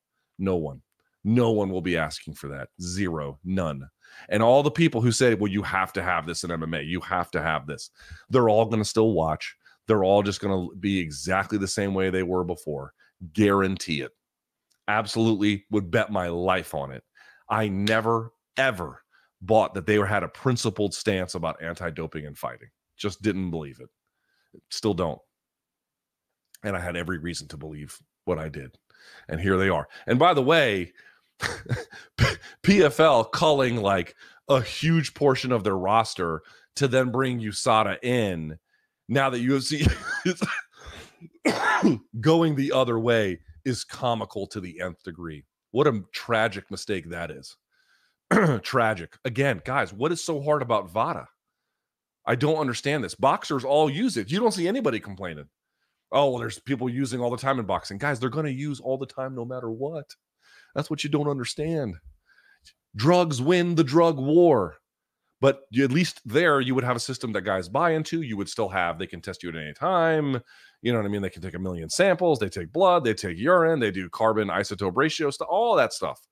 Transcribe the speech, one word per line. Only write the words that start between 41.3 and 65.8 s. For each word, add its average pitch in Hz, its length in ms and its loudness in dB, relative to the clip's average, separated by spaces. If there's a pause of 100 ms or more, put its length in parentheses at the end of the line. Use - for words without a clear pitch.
<coughs> 139 540 2 (220)
going 160 340 4
the 139 160 -2
other 123 280 2
way 110 400 2 (240)
is 123 200 -4
comical 110 640 -6
to - 120 -10
the 90 200 -14
nth 90 240 -10
degree. 82 400 -12 (280)
What 139 160 2
a 110 160 -2 (100)
tragic 110 580 -2
mistake 95 380 -6
that 85 220 -8
is. - 260 -18 (720)
<clears throat> 180 320 4
Tragic. 110 640 0
Again, 127 400 0
guys, 123 280 -2
what 123 180 -2
is 170 120 -6
so 156 180 -4
hard 147 200 2
about 107 280 -2
vada? 110 380 -4 (1000)
I 120 100 2
don't 147 220 2
understand 143 460 -2
this. 90 100 -8
Boxers 139 500 0
all 147 260 4
use 190 280 -2
it. 104 140 -4
You 180 80 0
don't 226 120 2
see 175 160 -2
anybody 190 320 0
complaining. 87 480 -12 (640)
"Oh, 139 200 4
well, 123 80 -4
there's 113 200 -6
people 127 300 -4
using 123 320 -4
all 120 80 0
the 123 80 -6
time 131 220 0
in 113 60 -4
boxing." 92 340 -4
Guys, 143 200 -4
they're 127 100 -2
gonna 147 200 -4
use 139 300 -6
all 131 180 -4
the 131 80 -6
time 135 300 -10
no 120 100 -8
matter 123 240 -8
what. 139 460 -10 (600)
That's 151 160 -4
what 151 120 -6
you 151 60 -4
don't 147 200 0
understand. 143 640 -4 (1000)
Drugs 151 460 4
win 175 320 2
the 165 100 4
drug 160 360 4
war. 139 580 4 (640)
But 135 280 4
you, 120 140 2